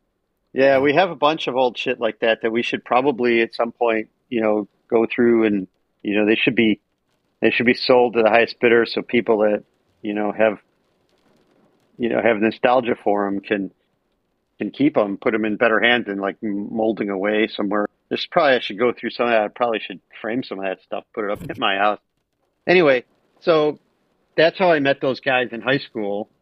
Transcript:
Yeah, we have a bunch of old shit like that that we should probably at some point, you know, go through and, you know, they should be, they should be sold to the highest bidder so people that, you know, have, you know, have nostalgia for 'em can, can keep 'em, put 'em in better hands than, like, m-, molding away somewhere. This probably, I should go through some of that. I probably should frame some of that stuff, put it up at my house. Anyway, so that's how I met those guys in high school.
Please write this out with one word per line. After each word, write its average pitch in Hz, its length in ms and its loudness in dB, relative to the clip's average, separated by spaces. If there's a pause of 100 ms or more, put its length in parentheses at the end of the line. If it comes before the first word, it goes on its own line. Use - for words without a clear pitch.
(520)
Yeah, 135 280 4
we 139 160 2
have 180 160 2
a 160 40 -12
bunch 151 320 -2
of 131 80 -4
old 127 220 0
shit 127 220 -6
like 113 220 -4
that 113 200 0
that 113 100 -2
we 117 120 -2
should 117 200 -6
probably 120 580 0
at 113 120 -4
some 117 180 -4
point, 113 380 -2 (200)
you 120 120 -2
know, 107 260 0 (220)
go 113 160 2
through 117 400 2
and, 101 220 0 (340)
you 104 140 -4
know, 107 100 2
they 110 100 4
should 113 200 -2
be, 110 240 2 (640)
they 113 100 4
should 120 160 0
be 123 80 4
sold 123 400 4
to 117 80 2
the 107 60 6
highest 113 300 2
bidder 117 280 4
so - 160 -6
people 113 360 0
that, 104 240 0 (380)
you 104 140 -6
know, 104 160 -4
have, 107 260 0 (1400)
you 120 100 -2
know, 123 120 -2
have 110 160 2
nostalgia 117 580 0
for 101 320 -2
'em 98 120 -4
can, 98 320 -4 (840)
can 104 140 -8
keep 143 260 0
'em, 101 200 0
put 113 180 -2
'em 110 100 -2
in 104 120 -4
better 110 220 2
hands 117 280 2
than, 101 100 -4
like, 98 240 -4
m-, 101 320 -6
molding 110 360 -2
away 104 380 0
somewhere. 104 400 -4 (220)
This - 160 -6
probably, 147 300 2
I 117 40 2
should 98 200 -10
go 120 120 0
through 113 200 -6
some 120 160 -2
of 120 40 0
that. 113 120 2
I 104 60 -2
probably 117 300 -4
should 87 200 -14 (200)
frame 117 220 -6
some 104 160 -10
of 98 80 -8
that 92 160 -6
stuff, 104 220 -10 (100)
put 110 120 -6
it 98 60 -4
up 117 160 -8
at - 120 -12
my 107 180 0
house. 101 220 0 (640)
Anyway, 147 380 4 (380)
so 151 380 0 (560)
that's 165 220 2
how 185 140 2
I 156 80 2
met 139 220 0
those 135 180 -2
guys 127 320 -2
in 113 100 -10
high 127 160 0
school. 104 520 -6 (120)